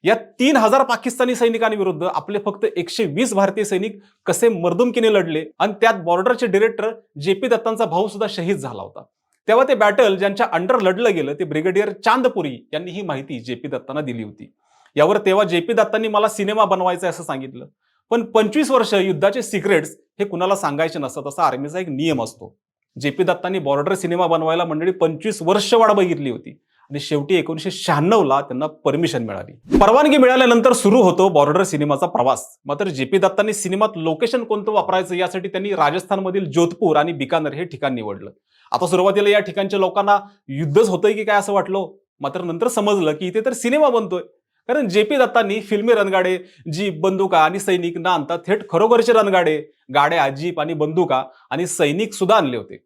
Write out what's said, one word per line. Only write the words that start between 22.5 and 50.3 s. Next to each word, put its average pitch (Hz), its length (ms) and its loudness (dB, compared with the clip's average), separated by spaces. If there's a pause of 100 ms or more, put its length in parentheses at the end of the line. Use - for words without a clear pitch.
जे 139 140 -4
पी 135 140 -2
दत्तांनी 180 380 -2
बॉर्डर 143 340 -2
सिनेमा 175 320 -2
बनवायला 165 380 0
मंडळी 165 280 -2
पंचवीस 170 480 -4
वर्ष 196 320 0
वाट 220 180 6
बघितली 170 380 0
होती - 280 -12 (340)
आणि 143 80 -8
शेवटी 143 360 -2
एकोणीसशे 165 360 -2
शहाण्णव 175 520 2
ला 139 180 2
त्यांना 135 260 -6 (100)
परमिशन 143 460 -2
मिळाली. - 540 -6
परवानगी 269 400 6
मिळाल्यानंतर 254 560 6
सुरू 226 280 4
होतो 185 280 4
बॉर्डर 151 340 4
सिनेमाचा 147 440 -2
प्रवास. 127 380 0 (200)
मात्र 143 220 -4
जे 170 180 -4
पी 190 120 0
दत्तांनी 196 360 2
सिनेमात 202 440 -2
लोकेशन 165 460 -2
कोणतं 214 280 -4
वापरायचं 185 440 -2
यासाठी 180 320 -4
त्यांनी 190 240 -6
राजस्थानमधील 185 800 -2
जोधपूर 170 460 0
आणि 165 160 0
बिकानेर 143 400 -4
हे 165 120 -8
ठिकाण 135 280 -6
निवडलं. 104 360 -10 (420)
आता 180 160 0
सुरुवातीला 196 420 2
या 208 100 4
ठिकाणच्या 196 400 -4
लोकांना 202 400 2 (300)
युद्धच 156 400 2
होतंय 202 240 0
की 214 100 -4
काय 208 160 2
असं 202 140 -4
वाटलं, 190 340 -2 (340)
मात्र 139 220 -6
नंतर 170 260 -2
समजलं 202 440 2
की 180 140 -6
इथे 196 140 -2
तर 247 120 -2
सिनेमा 277 360 2
बनतोय, 190 320 -2 (480)
कारण 254 180 0
जे 202 160 2
पी 277 140 0
दत्तांनी 220 440 2
फिल्मी 220 320 0
रणगाडे, 190 440 2 (360)
जीप, 180 280 -4
बंदुका 190 380 2
आणि 160 200 4
सैनिक 175 380 -2
न 170 100 -8
आणता 175 280 0 (120)
थेट 208 220 -2
खरोखरचे 226 440 4
रणगाडे, 185 440 4 (360)
गाड्या, 143 360 4
जीप 160 300 -6